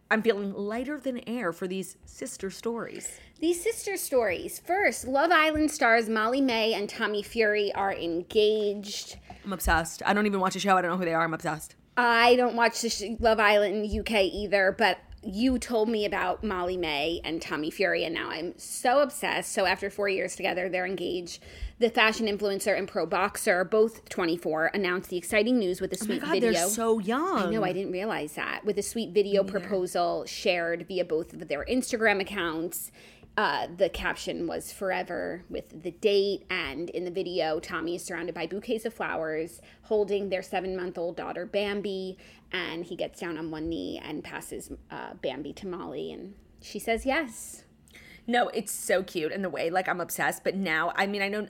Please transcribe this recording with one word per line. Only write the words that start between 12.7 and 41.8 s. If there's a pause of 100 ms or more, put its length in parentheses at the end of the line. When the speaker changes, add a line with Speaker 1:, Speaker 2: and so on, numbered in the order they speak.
Speaker 2:
the
sh-,
Love
Island
U
K
either,
but (240)
you
told
me
about
Molly-Mae
and
Tommy
Fury,
and
now
I'm
so
obsessed.
So
after
four
years
together,
they're
engaged. (360)
The
fashion
influencer
and
pro
boxer,
both
twenty-four,
announced
the
exciting
news
with
a
Speaker 1:
Oh
my
Speaker 2:
sweet
Speaker 1:
God,
Speaker 2:
video.
Speaker 1:
they're
so
young.
Speaker 2:
I
know,
I
didn't
realize
that.
With
a
sweet
video
Speaker 1:
Me
neither.
Speaker 2:
proposal
shared
via
both
of
their
Instagram
accounts. (460)
Uh, (100)
the
caption
was,
"Forever
with
the
date,"
and
in
the
video,
Tommy
is
surrounded
by
bouquets
of
flowers, (220)
holding
their
seven-month-old
daughter,
Bambi, (340)